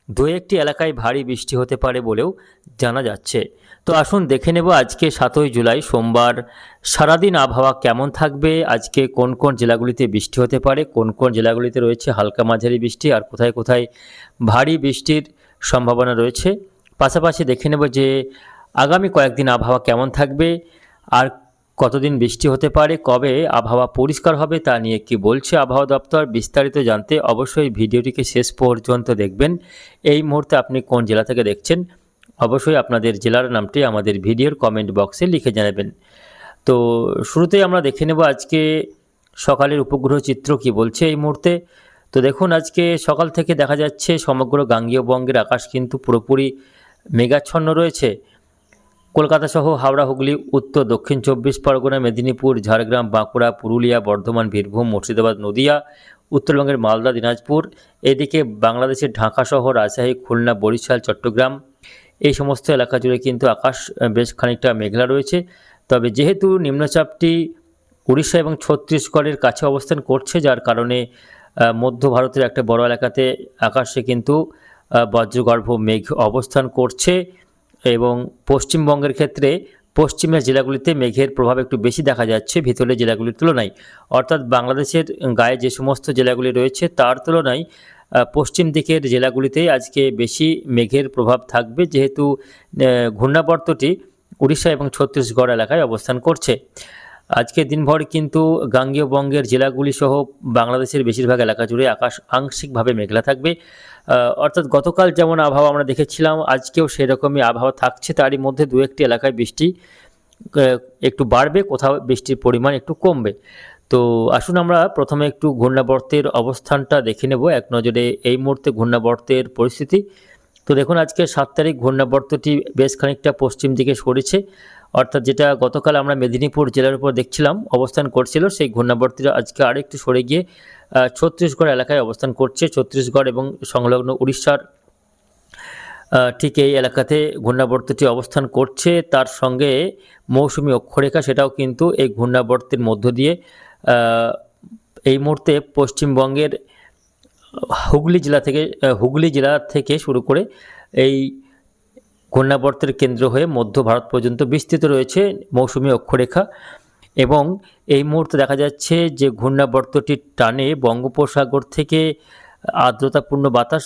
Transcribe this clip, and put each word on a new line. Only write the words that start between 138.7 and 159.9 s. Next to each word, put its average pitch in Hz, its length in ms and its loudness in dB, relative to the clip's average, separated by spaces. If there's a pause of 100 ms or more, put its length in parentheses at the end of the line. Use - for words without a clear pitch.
তার 135 240 0
সঙ্গে 135 640 -2 (380)
মৌসুমী 139 420 0
অক্ষরেখা, 139 500 0
সেটাও 139 280 0
কিন্তু 135 420 -2
এই 135 180 0
ঘূর্ণাবর্তের 123 680 0
মধ্য 110 320 0
দিয়ে, 131 220 0
আহ, 117 960 -2 (760)
এই 135 120 4
মুহূর্তে 147 420 0 (160)
পশ্চিমবঙ্গের 139 760 0 (1400)
হুগলি 160 260 2
জেলা 143 200 2
থেকে, 151 320 -2
আহ, 131 220 0
হুগলি 135 380 0
জেলা 139 280 2
থেকে 147 400 -4
শুরু 123 220 -2
করে 151 240 0 (480)
এই 135 220 2 (1160)
ঘূর্ণাবর্তের 139 640 0
কেন্দ্র 127 360 0
হয়ে 135 160 2
মধ্য 123 380 0
ভারত 117 280 2
পর্যন্ত 120 320 0
বিস্তৃত 156 420 -2
রয়েছে 139 360 0 (320)
মৌসুমী 131 380 0
অক্ষরেখা। 127 540 0 (720)
এবং 147 420 2 (300)
এই 143 160 4
মুহূর্তে 156 340 -2
দেখা 139 180 2
যাচ্ছে 160 540 0
যে 135 200 2
ঘূর্ণাবর্তটির 135 920 0 (160)